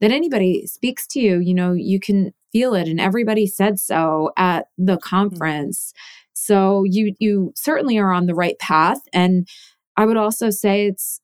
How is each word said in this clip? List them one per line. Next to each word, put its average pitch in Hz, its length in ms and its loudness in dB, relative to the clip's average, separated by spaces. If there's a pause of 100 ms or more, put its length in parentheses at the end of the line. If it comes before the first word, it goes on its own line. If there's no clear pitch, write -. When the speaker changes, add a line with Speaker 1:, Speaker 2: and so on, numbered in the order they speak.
Speaker 1:
that 214 100 4
anybody 240 560 0
speaks - 420 -6
to 285 120 -6
you, 190 180 2
you 175 160 0
know, 180 180 0
you 190 280 0
can 196 320 0 (200)
feel 247 220 0
it. 170 140 0
And 160 120 -2
everybody 214 460 0
said 196 320 0
so 160 580 -2
at 180 300 0 (120)
the 185 160 2
Speaker 2:
Mm-hmm. - 140 -6
Speaker 1:
conference. 165 840 -2 (400)
So 196 520 2
you, 202 360 0
you 202 340 0
certainly 277 440 -2
are 196 140 2
on 180 140 2
the 175 80 0
right 170 240 -2
path. 175 400 2 (140)
And 180 340 2 (500)
I 214 100 4
would 226 100 2
also 220 340 0
say 202 360 0
it's, - 380 -6